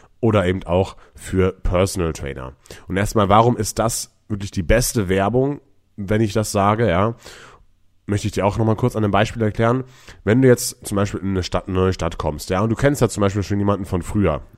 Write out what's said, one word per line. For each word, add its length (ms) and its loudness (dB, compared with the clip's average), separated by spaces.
oder 260 2
eben 180 -2
auch 340 -2
für 380 0
Personal 600 0
Trainer. 400 -10
Und 100 -2
erstmal, 320 2
warum 260 6
ist 220 -6
das 360 -4
wirklich 220 -8
die 120 -4
beste 460 0
Werbung, 540 0
wenn 240 -2
ich 140 0
das 180 -2
sage, 380 2
ja? 240 2
Möchte 220 -2
ich 60 -4
dir 120 -2
auch 140 0
nochmal 180 2
kurz 200 -2
an 60 -2
einem 100 0
Beispiel 280 0
erklären. 440 0
Wenn 180 4
du 60 8
jetzt 380 2
zum 100 -4
Beispiel 240 -2
in 100 -4
eine 120 0
Stadt, 260 -4
eine 100 -2
neue 160 2
Stadt 240 -6
kommst, 320 -6
ja, 100 0
und 80 0
du 80 -2
kennst 240 0
ja 80 4
zum 140 -4
Beispiel 200 0
schon 160 -2
jemanden 280 0
von 160 -4
früher, 400 -2